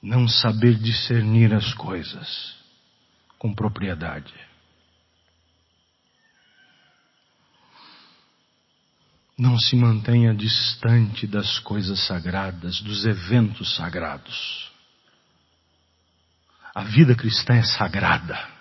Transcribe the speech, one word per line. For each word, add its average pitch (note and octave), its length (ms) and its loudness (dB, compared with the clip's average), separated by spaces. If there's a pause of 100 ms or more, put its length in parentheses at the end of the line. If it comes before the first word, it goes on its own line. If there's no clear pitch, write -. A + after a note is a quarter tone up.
Não A#2+ 260 2
saber A2+ 480 4
discernir A2+ 760 2
as G#2 200 -2
coisas - 800 -12 (800)
com G#2+ 160 -6
propriedade. F#2 800 -6 (4000)
Não B2 200 4
se - 200 0
mantenha A#2 560 4
distante G#2+ 920 0
das G#2 340 -4
coisas G2 460 -4
sagradas, F2+ 760 -6
dos G#2 240 -6
eventos G#2 720 0
sagrados. - 920 -10 (2000)
A G2 80 -8
vida A#2+ 320 6
cristã A2+ 400 0
é A#2 80 4
sagrada. F#2+ 720 -2 (240)